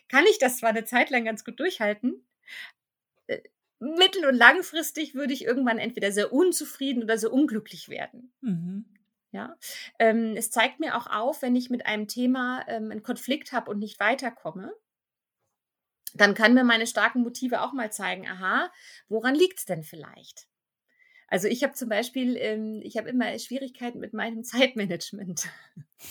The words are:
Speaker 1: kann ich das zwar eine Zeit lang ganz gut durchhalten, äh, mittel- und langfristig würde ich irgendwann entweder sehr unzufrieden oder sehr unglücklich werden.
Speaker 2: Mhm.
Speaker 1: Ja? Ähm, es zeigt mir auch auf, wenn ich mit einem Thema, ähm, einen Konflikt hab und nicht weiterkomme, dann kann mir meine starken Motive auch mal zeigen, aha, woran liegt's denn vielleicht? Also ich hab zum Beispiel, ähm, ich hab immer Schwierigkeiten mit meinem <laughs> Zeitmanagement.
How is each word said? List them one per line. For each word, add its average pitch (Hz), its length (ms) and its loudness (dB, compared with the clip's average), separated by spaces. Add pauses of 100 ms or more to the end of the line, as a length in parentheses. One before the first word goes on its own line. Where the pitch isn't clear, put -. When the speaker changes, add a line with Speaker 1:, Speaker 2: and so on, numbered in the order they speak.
Speaker 1:
kann 285 220 6
ich 427 80 4
das 247 200 2
zwar 226 120 2
eine 220 140 -2
Zeit 269 260 2
lang 247 140 0
ganz 220 200 -6
gut - 160 -10
durchhalten, 254 640 -2 (1000)
äh, - 140 -6 (400)
mittel- 339 460 4
und 269 80 6
langfristig 302 800 4
würde 269 180 -2
ich - 120 -6
irgendwann 240 340 0
entweder 202 340 -4
sehr 202 200 0
unzufrieden 277 720 0
oder 220 140 2
sehr 220 140 0
unglücklich 240 560 0
werden. - 440 -12 (100)
Speaker 2:
Mhm. 190 420 -4 (480)
Speaker 1:
Ja? 196 240 -10 (420)
Ähm, 226 380 4
es 226 140 -4
zeigt 247 300 0
mir 311 160 -2
auch - 100 -6
auf, 240 360 -2
wenn 247 140 2
ich 247 140 -2
mit 247 160 -4
einem 214 220 -2
Thema, 254 600 0
ähm, 220 220 -6
einen 214 120 -10
Konflikt 254 500 -6
hab 254 160 -4
und 208 100 -4
nicht 208 220 -6
weiterkomme, 233 720 -2 (1400)
dann 208 200 6
kann 226 200 6
mir 254 100 8
meine 226 220 4
starken 226 360 0
Motive 240 380 -4
auch 254 120 -4
mal 233 200 -6
zeigen, 185 340 -6
aha, 196 440 -2 (380)
woran 226 260 0
liegt's 359 320 2
denn 165 160 -4
vielleicht? - 640 -20 (800)
Also 196 200 0
ich 247 160 0
hab 269 120 -4
zum 233 140 -8
Beispiel, 247 480 0
ähm, 220 460 -4
ich 220 140 -8
hab 214 80 -4
immer 240 320 0
Schwierigkeiten 247 640 -10
mit 220 140 -10
meinem 226 300 -8
<laughs> - 0 -
Zeitmanagement. 202 1040 -2 (640)